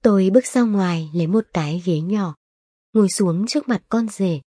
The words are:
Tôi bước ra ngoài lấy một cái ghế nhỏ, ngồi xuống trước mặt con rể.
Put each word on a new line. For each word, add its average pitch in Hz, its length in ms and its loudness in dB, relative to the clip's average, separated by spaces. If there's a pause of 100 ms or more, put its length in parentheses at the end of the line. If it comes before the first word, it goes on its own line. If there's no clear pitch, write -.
Tôi 196 300 4
bước 247 120 4
ra 254 160 0
ngoài 180 520 0
lấy 170 140 0
một 220 260 0
cái 165 320 -2
ghế 165 140 0
nhỏ, 185 360 -4 (580)
ngồi 202 160 4
xuống 185 380 0
trước 294 200 -4
mặt 233 220 -2
con 226 180 0
rể. 180 420 -4